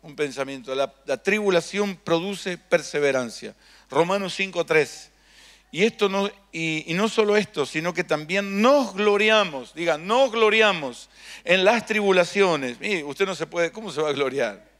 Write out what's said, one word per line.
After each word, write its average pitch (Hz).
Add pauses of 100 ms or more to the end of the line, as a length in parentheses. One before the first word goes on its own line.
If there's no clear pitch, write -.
Un 151
pensamiento, 135
la, 135 (140)
la 135
tribulación 196
produce 175
perseverancia. 131 (340)
Romanos 180
cinco 180
tres. 151 (600)
Y 160
esto 226
no, 196 (220)
y, 160
y 165
no 202
solo 208
esto, 180
sino 165
que 170
también 196
nos 247
gloriamos, 202
diga, 160
nos 226
gloriamos 208 (340)
en 185
las 226
tribulaciones. 180
Mire, 185
usted 143
no 185
se 156
puede, 170
¿cómo 220
se 143
va 151
a 147
gloriar? 131 (140)